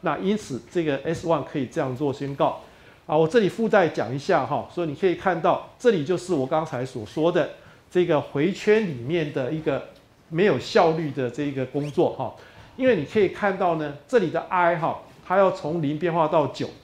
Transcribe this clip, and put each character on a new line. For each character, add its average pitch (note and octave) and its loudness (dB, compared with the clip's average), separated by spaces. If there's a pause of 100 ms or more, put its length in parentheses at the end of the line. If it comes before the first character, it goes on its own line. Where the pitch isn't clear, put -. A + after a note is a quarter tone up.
那 E3 0
因 F#3+ 0
此 C3 -8 (100)
这 E3+ -2
个 C#3 0
S E3 -4
one D#3 2
可 - -8
以 C3 -2
这 D#3 -6
样 C3 -2
做 C#3 -2
宣 C#3 -8
告。 C#3+ 0 (480)
好， D#3 0
我 D#3+ 4
这 A#3+ 4
里 G3 4
附 A3 -2
带 F#3 6
讲 B2 -2
一 C#3 -4
下 D3 2
哈， A#2+ -4
所 F3 -2
以 D#3+ -2
你 C#3+ -6
可 G3 -2
以 F3 4
看 E3+ -2
到， D#3+ 0
这 A#3+ 4
里 D#3 0
就 E3+ -2
是 F3+ -4
我 C3 0
刚 D#3 0
才 C3 -6
所 A#2 -10
说 E3 0
的 E3 2 (400)
这 F3+ 2
个 D#3 2
回 D#3 -2
圈 G#3+ 2
里 D#3 -4
面 C#3 -4
的 C3 -2
一 D#3 -4
个 C#3 -2 (480)
没 E3+ 2
有 C#3+ 4
效 F3 4
率 D#3+ -2
的 B2 -2
这 D3 -4
个 C3 -4
工 D3 -4
作 D#3 2
哈。 A#2+ -8 (420)
因 B3 -4
为 B3 4
你 C#3+ -2
可 G#3+ 0
以 F3+ 4
看 F#3+ -2
到 F3 0
呢， D3 -6 (120)
这 B3 2
里 E3 2
的 D#3+ -2
I F3 2
哈， D#3 -2 (260)
它 F#3 0
要 F#3+ 6
从 E3+ -4
零 D3 -2
变 E3+ -2
化 D#3+ 2
到 D3+ 2
九 C3 -6 (160)